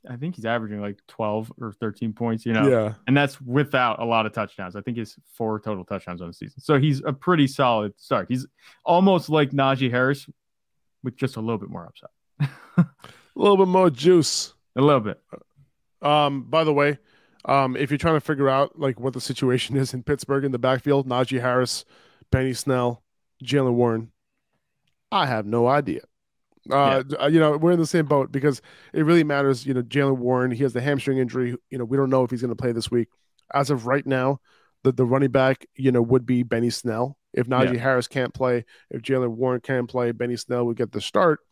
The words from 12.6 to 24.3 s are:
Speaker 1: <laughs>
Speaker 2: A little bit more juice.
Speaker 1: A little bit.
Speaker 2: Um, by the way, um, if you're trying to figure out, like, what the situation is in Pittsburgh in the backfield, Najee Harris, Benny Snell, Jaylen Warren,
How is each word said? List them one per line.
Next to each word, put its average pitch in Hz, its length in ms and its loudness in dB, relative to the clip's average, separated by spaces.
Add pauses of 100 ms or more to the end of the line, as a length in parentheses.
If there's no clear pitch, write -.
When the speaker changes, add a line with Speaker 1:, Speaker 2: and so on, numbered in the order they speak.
Speaker 1:
<laughs> - 20 4
Speaker 2:
A 175 80 4 (480)
little 202 240 4
bit 190 100 4
more 185 220 4
juice. 151 640 2 (220)
Speaker 1:
A 127 40 -2
little 143 200 4
bit. 107 200 -8 (800)
Speaker 2:
Um, 143 420 0
by 160 200 0
the 156 80 2
way, 143 260 0 (460)
um, 131 320 2
if 139 140 -4
you're 143 80 -2
trying 160 180 2
to 143 40 0
figure 139 280 -2
out, 135 300 0
like, 135 200 -4
what 123 140 -6
the 123 80 -8
situation 127 560 -2
is 135 180 -2
in 123 80 -10
Pittsburgh 139 420 -2
in 135 80 -2
the 123 60 -6
backfield, 131 500 0
Najee 123 320 -2
Harris, 127 440 -2 (460)
Benny 131 240 0
Snell, 123 480 -2 (420)
Jaylen 131 300 2
Warren, 113 380 0 (1000)